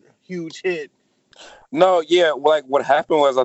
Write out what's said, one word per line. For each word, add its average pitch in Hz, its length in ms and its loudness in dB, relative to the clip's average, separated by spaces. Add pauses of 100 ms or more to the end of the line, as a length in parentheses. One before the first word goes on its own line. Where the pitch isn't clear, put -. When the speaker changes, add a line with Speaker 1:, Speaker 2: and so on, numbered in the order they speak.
Speaker 1:
a - 40 -20 (120)
huge 170 380 -12
hit"? 165 300 -8 (800)
Speaker 2:
No, 175 340 2
yeah, 170 240 2
like, 147 360 0
what 131 200 -2
happened 151 320 0
was, 139 180 2
I 127 80 0